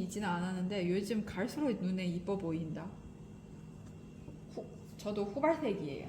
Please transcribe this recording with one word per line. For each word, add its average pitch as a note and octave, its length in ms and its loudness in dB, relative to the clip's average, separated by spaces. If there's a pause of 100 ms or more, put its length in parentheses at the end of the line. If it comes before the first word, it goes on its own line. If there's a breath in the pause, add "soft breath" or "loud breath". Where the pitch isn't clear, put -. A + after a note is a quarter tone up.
있지는 G3+ 240 -2
않았는데 F3+ 640 2
요즘 G3+ 360 2
갈수록 B3 460 2 (100)
눈에 F#3 240 2
이뻐 F3+ 320 0
보인다. E3 480 0 (1700)
후-, - 120 -6 (320)
저도 G3+ 280 0
후발색이에요. A3+ 840 4